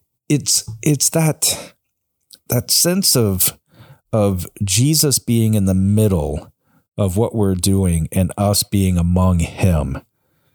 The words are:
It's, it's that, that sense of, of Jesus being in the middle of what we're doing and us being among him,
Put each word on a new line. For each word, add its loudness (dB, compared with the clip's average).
It's, -2
it's 0
that, -2
that -2
sense 0
of, 0
of 0
Jesus 0
being 0
in 2
the 2
middle 0
of -2
what -2
we're 0
doing 0
and -2
us 0
being 0
among 2
him, -2